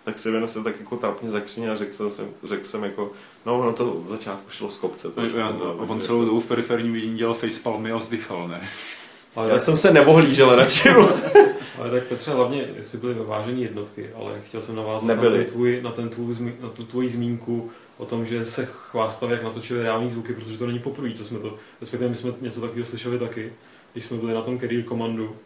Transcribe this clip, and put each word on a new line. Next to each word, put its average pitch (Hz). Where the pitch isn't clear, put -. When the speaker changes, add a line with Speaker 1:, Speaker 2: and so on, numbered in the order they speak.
Speaker 1:
tak 110
jsem 110
jenom 113
se 110
tak 110
jako 120
trapně 110
zakřínil 110
a 107
řekl 104
jsem, 101
řekl -
jsem 107
jako, 101
no, 120
ono 120
to 120
od 85
začátku 104
šlo 104
z -
kopce, -
takže 113
Speaker 2:
Já, 110
Speaker 1:
to 107
bylo 90
Speaker 2:
on 85
Speaker 1:
takový 107
Speaker 2:
celou 120
Speaker 1:
jako 117
Speaker 2:
dobu 113
v -
periferním 117
vidění 113
dělal 113
facepalmy 110
a 113
vzdychal, 107
ne? 87
Speaker 3:
Ale 110
Speaker 1:
Já 110
Speaker 3:
tak 107
Speaker 1:
jsem 160
se 185
nevohlížel 139
radši, 135
vole. 220
Speaker 3:
<laughs> -
Ale 117
tak 123
Petře, 123
hlavně, 127
jestli 104
byly 123
vyvážený 113
jednotky, 104
ale 107
chtěl 110
jsem 113
navázat 110
na 113
Speaker 1:
Nebyly. 117
Speaker 3:
ten -
tvůj, 123
na 117
ten 113
tvůj 120
zmi-, 117
na 120
tu 117
tvoji 123
zmínku 117
o -
tom, 117
že 113
se 123
chvástali, 117
jak 113
natočili 113
reální 113
zvuky, 117
protože 110
to 120
není 120
poprvé, 131
co 104
jsme 110
to, 104
respektive 120
my 120
jsme 123
něco 117
takového 120
slyšeli 123
taky, 113
když 117
jsme 120
byli 113
na 113
tom 123
Career 120
Commandu 113